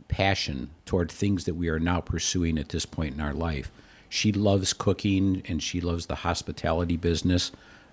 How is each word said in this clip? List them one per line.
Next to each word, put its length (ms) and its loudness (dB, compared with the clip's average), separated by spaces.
passion 640 0
toward 260 0
things 340 0
that 80 -2
we 160 -2
are 100 0
now 220 2
pursuing 560 0
at 120 -4
this 160 -4
point 280 -6
in 80 -6
our 120 -2
life. 380 -4
She 220 2
loves 420 4
cooking, 720 2
and 140 -2
she 200 -4
loves 260 -2
the 80 -4
hospitality 840 0
business, 540 2